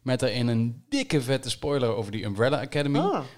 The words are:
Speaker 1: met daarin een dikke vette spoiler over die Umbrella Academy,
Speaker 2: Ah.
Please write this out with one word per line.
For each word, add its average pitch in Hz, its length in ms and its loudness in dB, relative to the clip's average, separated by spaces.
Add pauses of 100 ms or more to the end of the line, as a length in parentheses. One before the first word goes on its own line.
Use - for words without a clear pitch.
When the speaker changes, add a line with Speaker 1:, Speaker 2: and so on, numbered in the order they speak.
Speaker 1:
met 127 160 0
daarin 120 280 0
een 117 420 0
dikke 262 320 0
vette 127 280 -2
spoiler 127 460 0
over 104 160 -4
die 107 120 -6
Umbrella 113 380 2
Academy, 143 380 0
Speaker 2:
Ah. 170 240 2 (140)